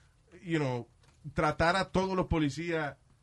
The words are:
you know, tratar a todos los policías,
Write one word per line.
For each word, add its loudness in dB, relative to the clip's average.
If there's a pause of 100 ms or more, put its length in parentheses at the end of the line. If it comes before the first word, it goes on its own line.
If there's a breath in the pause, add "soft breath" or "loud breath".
(440 soft breath)
you -2
know, -2 (460)
tratar 2
a 0
todos 0
los 0
policías, -2 (280)